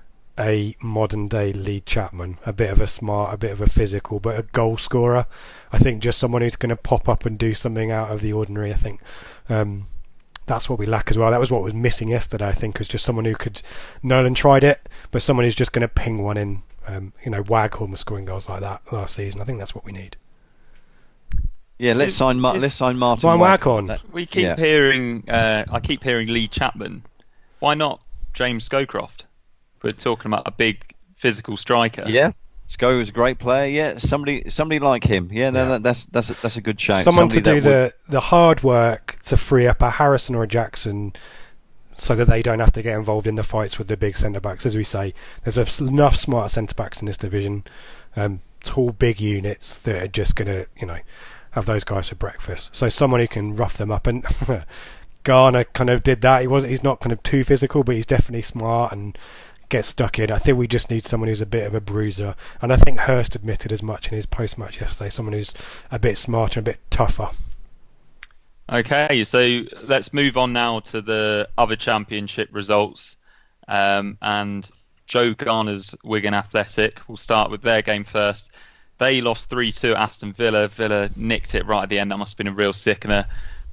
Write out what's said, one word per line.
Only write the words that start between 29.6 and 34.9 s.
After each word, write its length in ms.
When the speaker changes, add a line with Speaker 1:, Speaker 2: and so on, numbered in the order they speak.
Speaker 3:
We're 80
talking 420
about 140
a 60
big 280
physical 400
striker. 500
Speaker 2:
Yeah, 240
Sco 320
is 80
a 40
great 280
player. 280
Yeah, 300
somebody, 500
somebody 300
like 240